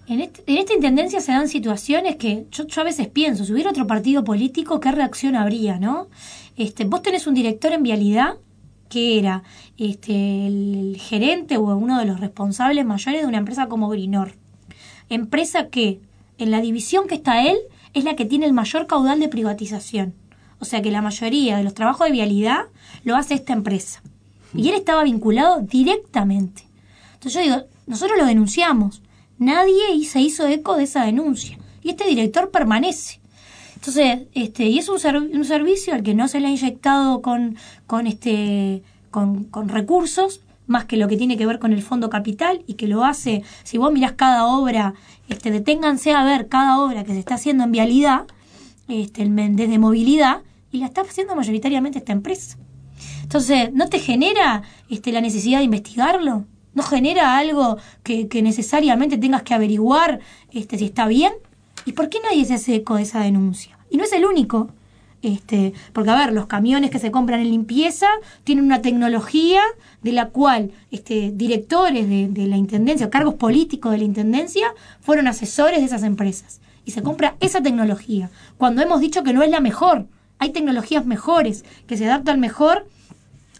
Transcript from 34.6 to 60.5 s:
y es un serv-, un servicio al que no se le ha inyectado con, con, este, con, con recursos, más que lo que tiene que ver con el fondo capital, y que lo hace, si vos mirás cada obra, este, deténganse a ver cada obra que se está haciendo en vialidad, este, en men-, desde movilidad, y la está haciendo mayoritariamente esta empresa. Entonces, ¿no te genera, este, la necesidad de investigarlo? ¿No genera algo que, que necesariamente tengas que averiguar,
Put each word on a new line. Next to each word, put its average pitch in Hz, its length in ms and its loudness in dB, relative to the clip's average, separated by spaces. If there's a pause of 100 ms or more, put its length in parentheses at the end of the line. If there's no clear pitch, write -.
y 226 140 4
es 359 100 -4
un 381 80 0
serv-, 302 340 -2
un 294 140 -2
servicio 311 480 0
al 233 80 -2
que 208 140 0
no 240 120 2
se 285 120 -4
le 277 80 0
ha - 20 0
inyectado 262 720 0
con, 240 340 -2 (300)
con, 233 220 -2
este, 202 760 -2 (300)
con, 202 320 0
con 214 260 -8
recursos, 339 720 0 (240)
más 240 200 0
que 226 120 -2
lo 208 100 2
que 208 100 0
tiene 247 200 0
que 214 80 0
ver 226 140 -2
con 226 120 0
el 202 120 0
fondo 226 260 -4
capital, 226 560 -2
y 208 80 -12
que 208 140 -6
lo 214 180 2
hace, 240 380 -2 (200)
si - 140 -6
vos 294 160 2
mirás 262 200 2
cada 247 340 4
obra, 233 480 0 (340)
este, 220 220 -6
deténganse 294 640 0
a 277 100 4
ver 269 240 2
cada 269 320 2
obra 247 240 -2
que 202 100 -6
se 190 60 -2
está 240 160 -6
haciendo 269 280 2
en 233 80 0
vialidad, 254 520 4 (640)
este, 214 340 -6
en 208 140 2
men-, 208 200 2
desde 220 220 2
movilidad, 254 600 4 (320)
y 254 80 -4
la 254 80 -4
está 370 140 -4
haciendo 381 340 -6
mayoritariamente 269 640 -2
esta 233 120 -6
empresa. 202 460 -4 (640)
Entonces, 254 500 0
¿no 294 160 2
te 359 120 -2
genera, 269 640 2 (260)
este, 233 220 -6
la 226 100 0
necesidad 233 380 0
de 277 60 2
investigarlo? 240 800 0 (280)
¿No 285 80 -2
genera 277 560 2
algo 285 400 0 (240)
que, 226 260 -4
que 226 140 -2
necesariamente 254 760 2
tengas 262 240 2
que 247 100 -4
averiguar, 226 680 2 (300)